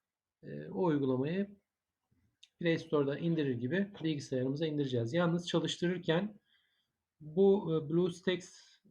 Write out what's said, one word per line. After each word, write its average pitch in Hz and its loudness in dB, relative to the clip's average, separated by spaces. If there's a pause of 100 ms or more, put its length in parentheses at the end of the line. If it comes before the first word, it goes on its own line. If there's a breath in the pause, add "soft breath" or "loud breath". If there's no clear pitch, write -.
(440)
e, 147 -10
o 190 -2
uygulamayı 147 0 (1040)
Play 165 2
Store'dan 147 0
indirir 156 0
gibi 170 -2 (120)
bilgisayarımıza 143 -2
indireceğiz. 127 -2
Yalnız 175 2
çalıştırırken 170 -2 (840)
bu, 175 4
e, 147 -2
BlueStacks, 175 -2 (140)